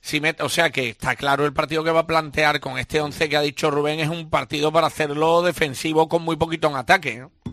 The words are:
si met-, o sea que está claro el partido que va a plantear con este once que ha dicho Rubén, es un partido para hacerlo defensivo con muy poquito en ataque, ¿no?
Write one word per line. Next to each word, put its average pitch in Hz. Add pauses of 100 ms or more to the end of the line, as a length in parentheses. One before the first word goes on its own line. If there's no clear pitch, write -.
si 151
met-, 156
o 139
sea 165
que 127
está 123
claro 143
el 139
partido 156
que 165
va 165
a 160
plantear 151
con 131
este 139
once 151
que 151
ha -
dicho 147
Rubén, 147
es 151
un 165
partido 151
para 160
hacerlo 156
defensivo 160
con 170
muy 165
poquito 160
en 143
ataque, 127
¿no? 135 (200)